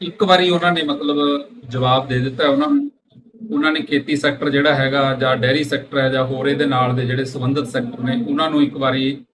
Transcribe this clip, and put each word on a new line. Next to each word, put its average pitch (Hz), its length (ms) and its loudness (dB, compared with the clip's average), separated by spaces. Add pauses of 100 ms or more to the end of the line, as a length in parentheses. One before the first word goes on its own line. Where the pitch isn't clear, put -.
ਇੱਕ 170 220 -4
ਵਾਰੀ 180 260 4
ਉਹਨਾਂ 175 220 2
ਨੇ 165 120 0
ਮਤਲਬ 143 600 0 (240)
ਜਵਾਬ 127 380 0
ਦੇ 131 120 0
ਦਿੱਤਾ 131 240 -2
ਹੈ 143 60 4
ਉਹਨਾਂ 143 200 2
ਨੂੰ, 143 220 2 (600)
ਉਹਨਾਂ 151 200 2
ਨੇ 160 80 0
ਖੇਤੀ 143 360 -2
ਸੈਕਟਰ 147 340 -2
ਜਿਹੜਾ 143 260 2
ਹੈਗਾ 135 440 0
ਜਾਂ 131 180 0
ਡੇਅਰੀ 131 260 0
ਸੈਕਟਰ 139 360 -4
ਹੈ 131 100 2
ਜਾਂ 131 160 0
ਹੋਰ 131 220 -4
ਇਹਦੇ 143 180 0
ਨਾਲ 127 300 0
ਦੇ 123 100 0
ਜਿਹੜੇ 127 200 -2
ਸੰਬੰਧਿਤ 139 420 -2
ਸੈਕਟਰ 120 360 -4
ਨੇ 123 240 -2
ਉਹਨਾਂ 156 220 0
ਨੂੰ 147 140 2
ਇੱਕ 139 140 -2
ਵਾਰੀ 135 400 0 (160)